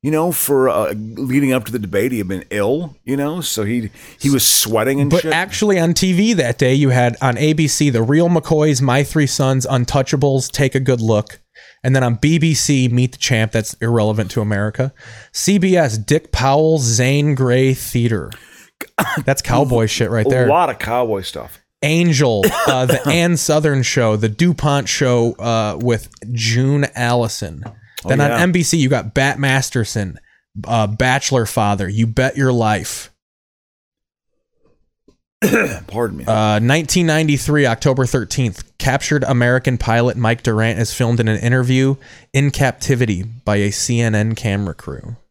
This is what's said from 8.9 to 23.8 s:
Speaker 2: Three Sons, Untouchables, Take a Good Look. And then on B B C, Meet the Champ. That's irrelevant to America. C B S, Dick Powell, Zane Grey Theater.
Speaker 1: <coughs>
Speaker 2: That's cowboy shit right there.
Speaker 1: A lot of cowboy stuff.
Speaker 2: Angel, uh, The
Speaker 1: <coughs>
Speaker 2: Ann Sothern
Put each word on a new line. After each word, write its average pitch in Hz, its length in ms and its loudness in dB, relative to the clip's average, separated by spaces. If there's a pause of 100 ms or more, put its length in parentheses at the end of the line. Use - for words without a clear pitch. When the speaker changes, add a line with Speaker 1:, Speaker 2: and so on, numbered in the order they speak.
Speaker 2:
Three 147 220 0
Sons, 131 400 0
Untouchables, 135 840 0
Take 135 240 -2
a 135 60 2
Good 127 200 0
Look. 110 400 0 (420)
And 131 120 2
then 131 80 2
on 120 120 2
B 156 240 2
B 160 160 2
C, 127 340 2
Meet 123 240 0
the - 60 -20
Champ. 110 340 0
That's 110 220 -2
irrelevant 110 560 0
to 117 100 -2
America. 107 540 -2 (380)
C 196 260 0
B 185 180 2
S, 123 220 2
Dick 143 340 -2
Powell, 151 460 2
Zane 135 560 2
Grey 131 400 2
Theater. 113 560 -2 (460)
Speaker 1:
<coughs> - 500 -6
Speaker 2:
That's 135 160 -2
cowboy 123 440 0
shit 104 240 -2
right 110 180 0
there. 127 180 2
Speaker 1:
A 135 40 2
lot 165 200 2
of 113 80 -10
cowboy 113 440 -2
stuff. - 380 -14 (220)
Speaker 2:
Angel, 147 600 2 (240)
uh, 127 200 0
The 127 160 0
Speaker 1:
<coughs> - 60 -4
Speaker 2:
Ann 170 240 2
Sothern 147 520 0